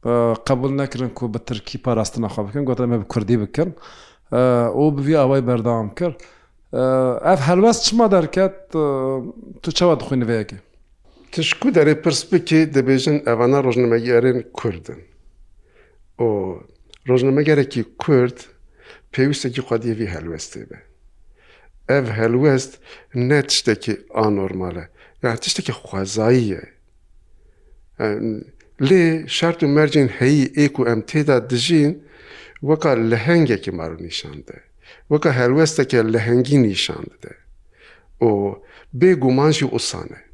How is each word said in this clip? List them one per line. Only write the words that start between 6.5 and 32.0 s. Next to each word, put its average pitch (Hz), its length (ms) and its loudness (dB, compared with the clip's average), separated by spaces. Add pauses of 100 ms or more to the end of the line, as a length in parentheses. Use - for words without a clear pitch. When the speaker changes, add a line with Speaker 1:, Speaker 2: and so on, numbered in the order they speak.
Speaker 1:
ئە، 127 80 0 (420)
ئەف 175 220 4
هەلوەست 208 380 4
چما 226 280 2
دەرکەت، 185 420 0 (220)
ئە، 156 60 0 (760)
تو - 140 -6
چاوا 175 240 4
دخوێنی 127 300 -2
vêyekê؟ 107 280 -4 (760)
Speaker 2:
Tişkû - 420 -2
derê 151 180 6 (100)
pirs 156 160 0 (120)
bikî, 160 280 4 (140)
dibêjin 135 420 2 (160)
evana 120 340 4
rojnamegerên 120 720 2 (200)
Kurd 85 340 -8
in. - 80 -18 (1200)
û 101 380 -2 (500)
rojnamegerekî 135 760 2 (160)
Kurd 123 400 2 (760)
pêwîstekî 131 540 -2
xwediyê 113 320 -4
vî 110 160 -4
helwestê 80 560 -14
be. - 80 -20 (1080)
Ev 135 160 2
helwest 120 680 0 (420)
ne 131 280 2
tiştekî - 580 -2 (140)
anormal 95 600 -2
e, 87 120 -14 (340)
yani 117 160 -2
tiştekî - 340 -6
xwezayî 107 720 0
ye. 92 200 -6 (1300)
Yani, 110 460 -4 (360)
lê 160 480 2
şert 170 340 -2
û 156 40 2 (120)
mercên 147 300 4
heyî 135 380 2
ê 147 260 2
ku 123 160 0
em 113 120 0
tê 147 260 -2
de 131 240 2
dijîn, 147 420 2 (680)